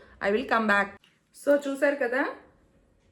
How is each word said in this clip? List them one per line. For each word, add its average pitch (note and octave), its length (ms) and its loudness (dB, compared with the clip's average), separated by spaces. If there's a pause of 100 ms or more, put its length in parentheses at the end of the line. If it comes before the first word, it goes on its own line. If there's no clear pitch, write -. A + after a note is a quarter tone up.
(280)
I G3+ 60 2
will B3 120 0
come A3+ 200 0
back. G3+ 200 2 (520)
So, C#4+ 300 2
చూశారు C#4+ 280 0
కదా, B3+ 300 -2 (880)